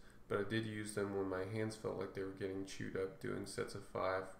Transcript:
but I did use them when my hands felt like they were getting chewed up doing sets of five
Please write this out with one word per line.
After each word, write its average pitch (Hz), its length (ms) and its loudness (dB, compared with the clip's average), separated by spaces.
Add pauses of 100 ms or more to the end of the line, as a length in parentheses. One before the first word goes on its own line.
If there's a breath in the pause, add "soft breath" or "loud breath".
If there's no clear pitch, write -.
(280 loud breath)
but 104 100 4
I 101 60 4
did 110 220 4
use 107 280 -2
them 101 220 2
when 98 120 4
my 92 160 2
hands 110 320 2
felt 98 220 -2
like 101 160 -2
they 98 80 0
were 95 160 -2
getting 95 280 0
chewed - 300 -4
up 95 240 0
doing 101 260 0
sets - 280 -2
of 98 120 -6
five 95 380 2 (160)